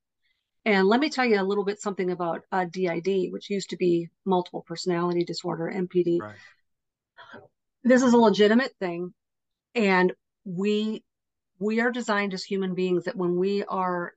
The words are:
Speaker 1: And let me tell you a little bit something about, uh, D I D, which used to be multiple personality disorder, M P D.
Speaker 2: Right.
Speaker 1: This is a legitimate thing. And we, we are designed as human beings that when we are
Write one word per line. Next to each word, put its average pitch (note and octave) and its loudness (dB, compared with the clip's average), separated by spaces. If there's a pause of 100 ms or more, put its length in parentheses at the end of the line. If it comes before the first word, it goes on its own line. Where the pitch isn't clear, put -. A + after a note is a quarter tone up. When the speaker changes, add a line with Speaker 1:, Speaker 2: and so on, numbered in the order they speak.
(640)
Speaker 1:
And F#3+ 4
let A3+ 4
me D4+ 0
tell C4 -2
you G#3+ 4
a - 0
little G3+ -2
bit G3+ -6
something F#3 -4
about, E3+ -4 (100)
uh, F#3 0
D F#3 -2
I E3+ -4
D, F#3 -2
which F#3+ -12
used G3+ -6
to F3 -8
be E3+ 0 (160)
multiple F3+ -2
personality F3 -2
disorder, E3+ -6
M F#3 -4
P F3+ 0
D. E3+ 0
Speaker 2:
Right. G#2 -12 (1500)
Speaker 1:
This B3 6
is B3 6
a A#3+ 6
legitimate G#3+ 4
thing. F3+ -6 (600)
And F#3+ 4 (320)
we, G#3 -2 (540)
we A3 0
are A#3+ 2
designed G3+ -2
as F#3 -8
human F#3+ -4
beings F3+ 0
that F3+ -6
when F3 0
we G3 0
are F3+ -4